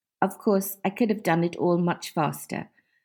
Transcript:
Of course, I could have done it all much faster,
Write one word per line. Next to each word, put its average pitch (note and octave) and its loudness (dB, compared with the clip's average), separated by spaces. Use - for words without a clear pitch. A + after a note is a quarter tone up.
Of G3 0
course, G3 0
I F#3 -2
could G#3 0
have G#3+ -4
done E3+ 2
it E3+ -2
all F3 2
much E3+ -2
faster, - -4